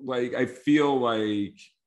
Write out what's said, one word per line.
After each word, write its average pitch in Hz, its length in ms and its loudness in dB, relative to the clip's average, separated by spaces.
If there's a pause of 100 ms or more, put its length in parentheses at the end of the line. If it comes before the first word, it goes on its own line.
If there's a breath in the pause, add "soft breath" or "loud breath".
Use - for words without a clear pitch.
like, 123 280 -4
like, - 20 -6
I 123 120 0
feel 143 540 2
like 107 580 -2 (280)